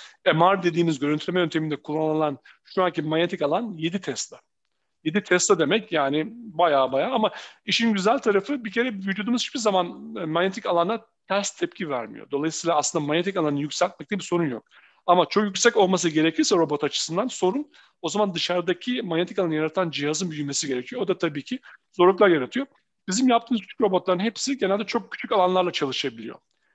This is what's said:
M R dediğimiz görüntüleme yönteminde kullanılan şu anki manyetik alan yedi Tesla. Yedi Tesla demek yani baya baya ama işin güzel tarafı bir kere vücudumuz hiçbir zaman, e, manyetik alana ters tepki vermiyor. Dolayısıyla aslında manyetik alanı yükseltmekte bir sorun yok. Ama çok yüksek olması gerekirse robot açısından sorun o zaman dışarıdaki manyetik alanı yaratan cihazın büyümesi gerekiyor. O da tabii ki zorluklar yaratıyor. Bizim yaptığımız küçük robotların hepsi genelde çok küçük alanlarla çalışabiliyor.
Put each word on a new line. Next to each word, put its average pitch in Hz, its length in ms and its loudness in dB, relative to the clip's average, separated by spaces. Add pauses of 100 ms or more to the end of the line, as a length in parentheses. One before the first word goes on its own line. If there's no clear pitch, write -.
(260)
M 160 140 4
R 185 240 4
dediğimiz 165 360 0
görüntüleme 151 400 -2
yönteminde 156 420 -2
kullanılan 156 560 -2 (260)
şu - 200 -2
anki 165 180 0
manyetik 160 400 0
alan 185 360 0
yedi 170 240 -4
Tesla. - 380 -10 (640)
Yedi 170 200 -2
Tesla 180 360 4
demek 165 320 0
yani 151 400 0
baya 151 600 2
baya 156 200 0
ama 214 200 0 (340)
işin 226 280 2
güzel 202 260 2
tarafı 220 460 0
bir 202 60 -8
kere 240 220 -2
vücudumuz 196 480 -2
hiçbir - 180 -6
zaman, 214 560 -2
e, 190 100 -6
manyetik 185 400 0
alana 185 400 0 (220)
ters 202 240 -2
tepki 170 380 -6
vermiyor. 113 420 -8
Dolayısıyla 151 440 -2
aslında 147 300 0
manyetik 175 320 0
alanı 147 220 0
yükseltmekte 175 600 -2
bir - 40 -8
sorun 170 260 0
yok. 113 160 -8 (400)
Ama 180 240 6
çok 214 140 2
yüksek 208 340 2
olması 185 320 4
gerekirse 160 460 2
robot 151 280 2
açısından 170 440 -2
sorun 240 440 -2 (300)
o 170 80 -6
zaman 202 240 0
dışarıdaki 180 680 -2
manyetik 175 380 -2
alanı 165 160 0
yaratan 160 340 -2
cihazın 156 420 -4
büyümesi 147 360 -4
gerekiyor. 127 340 -6
O - 60 -2
da 180 100 0
tabii 147 260 -4
ki - 160 -8 (320)
zorluklar 190 380 6
yaratıyor. 165 360 0 (420)
Bizim 240 220 2
yaptığımız 233 320 2
küçük - 200 -10
robotların 185 380 2
hepsi 233 380 -4
genelde 208 260 0
çok 202 280 -4
küçük - 200 -10
alanlarla 185 400 4
çalışabiliyor. 123 640 -4 (400)